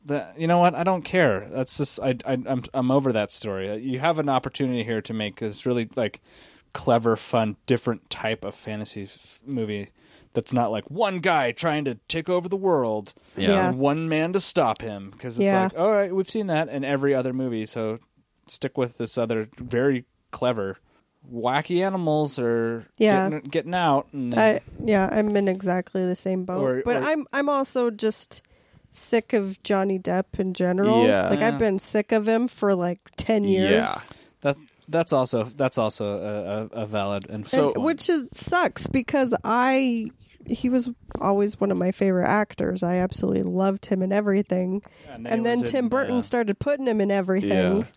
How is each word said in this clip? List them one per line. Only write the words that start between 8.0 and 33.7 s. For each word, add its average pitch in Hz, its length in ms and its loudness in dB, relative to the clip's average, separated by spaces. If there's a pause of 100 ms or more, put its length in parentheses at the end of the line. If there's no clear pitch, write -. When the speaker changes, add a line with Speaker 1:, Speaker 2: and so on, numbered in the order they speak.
Speaker 1:
type 110 340 -6
of 98 120 -10
fantasy 107 480 -10
f-, - 420 -20
movie 107 440 -6 (440)
that's 120 200 -2
not, 120 180 2
like, 107 180 -6
one 190 300 -2
guy 156 320 2
trying 151 340 -2
to 127 100 -4 (120)
take 165 220 -6
over 180 180 0
the 190 80 -4
world 127 580 0 (220)
Speaker 2:
Yeah. - 140 2
Speaker 3:
Yeah. 185 200 4
Speaker 1:
and 127 100 -2
one 147 300 2
man 160 240 0
to 196 60 2
stop 127 420 0
him, 101 380 -10
'cause 120 180 -8
it's 196 140 4
Speaker 3:
Yeah. 190 120 4
Speaker 1:
like, 190 140 -2
all 190 140 4
right, 202 240 2
we've 190 140 0
seen 208 180 -2
that 156 220 0
in 135 160 -4
every 139 280 2
other 127 200 0
movie, 123 320 -2
so 110 340 -4 (480)
stick - 300 -6
with 123 200 -2
this 117 200 -4
other 113 400 -2
very 123 480 0 (260)
clever, 107 460 -2 (540)
wacky 139 540 0
animals 151 540 0
are 117 460 0 (120)
Speaker 3:
Yeah. 196 320 4
Speaker 1:
getting, 151 200 -6
getting 165 260 -2
out. 151 380 2
And 127 200 -4
Speaker 3:
I, 220 280 4 (220)
yeah, 202 280 2
I'm 208 240 0
in 202 120 4
exactly 185 580 -2
the 180 100 0
same 185 300 -4
boat. 185 160 -4
Speaker 1:
Or, 131 240 0
Speaker 3:
But 240 120 0
Speaker 1:
or 262 60 0
Speaker 3:
I'm, 302 300 0
I'm 285 160 0
also 262 400 0
just - 520 -4 (500)
sick - 420 -2
of 196 300 -2
Johnny 196 360 0
Depp 185 400 -2
in 190 140 -2
general. 196 520 4
Speaker 2:
Yeah. - 240 4
Speaker 3:
Like, 202 120 2
I've 226 140 2
Speaker 1:
Yeah. - 40 -6
Speaker 3:
been 202 200 2
sick - 320 -2
of 214 160 2
him 226 200 2
for, 202 280 0
like, 175 240 -2 (180)
ten 214 260 0
years. 196 280 4 (140)